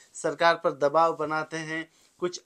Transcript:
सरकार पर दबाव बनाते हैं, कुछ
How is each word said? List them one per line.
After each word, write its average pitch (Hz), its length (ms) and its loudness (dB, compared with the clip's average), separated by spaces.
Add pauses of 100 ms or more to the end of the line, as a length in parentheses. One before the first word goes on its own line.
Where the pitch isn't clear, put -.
(140)
सरकार 165 420 2
पर 165 160 0
दबाव 147 460 2
बनाते 156 400 -4
हैं, 160 340 -8 (280)
कुछ 180 260 -6